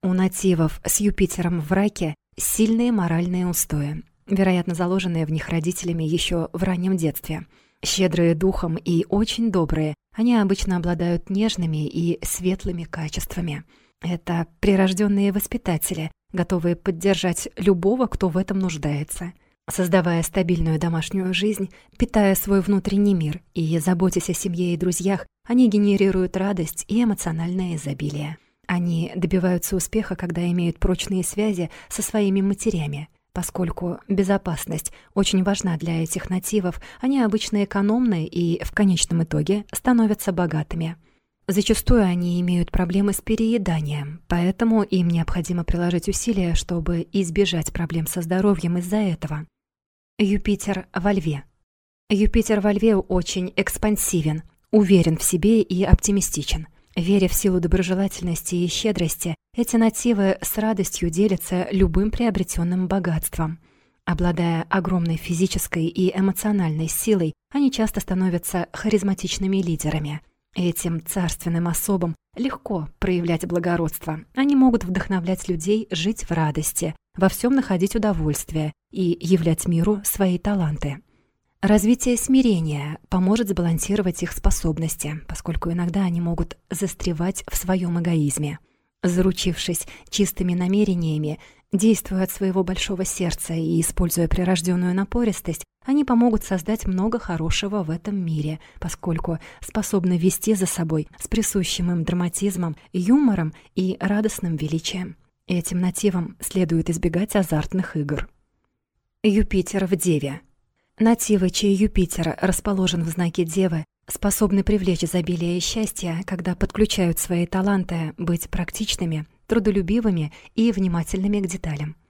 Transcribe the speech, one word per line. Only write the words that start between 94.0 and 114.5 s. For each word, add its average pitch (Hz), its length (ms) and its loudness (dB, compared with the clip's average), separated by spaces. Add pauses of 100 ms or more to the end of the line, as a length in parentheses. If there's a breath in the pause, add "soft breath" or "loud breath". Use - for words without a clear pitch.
прирожденную 180 680 0
напористость, 196 720 -2 (200)
они 277 200 2
помогут 240 400 4
создать 202 420 -2
много 208 320 0
хорошего 190 640 -2
в 156 80 -4
этом 165 260 -4
мире, 156 420 -2 (200 loud breath)
поскольку 165 600 -4 (220 loud breath)
способны 185 560 0
вести 190 380 2
за 185 120 0
собой 160 420 -2 (100)
с - 100 -14
присущим 185 600 0
им 170 140 0
драматизмом, 180 720 -2 (160 soft breath)
юмором 185 600 4 (220 loud breath)
и 185 260 0
радостным 202 560 0
величием. 160 600 -4 (300)
Этим 180 340 0
нативам 180 600 0
следует 165 480 0
избегать 170 480 0
азартных 180 600 0
игр. 147 340 -4 (920)
Юпитер 202 640 2
в 180 100 2
Деве. 151 440 -2 (580)
Нативы, 214 500 2
чей 196 260 2
Юпитер 185 680 0
расположен 185 600 0
в 160 60 -2
знаке 170 360 -2
Девы, 165 420 0 (200)
способны 196 560 0